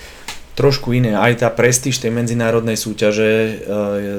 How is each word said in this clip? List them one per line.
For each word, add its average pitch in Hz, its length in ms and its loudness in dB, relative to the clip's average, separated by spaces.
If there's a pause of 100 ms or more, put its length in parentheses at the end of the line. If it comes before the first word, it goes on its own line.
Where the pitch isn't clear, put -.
(540)
trošku 135 420 2
iné. 123 160 2
Aj 107 220 4
tá 117 160 2
prestíž 127 500 2
tej 120 80 -4
medzinárodnej 113 720 0
súťaže, 107 480 0
e, 110 260 2 (640)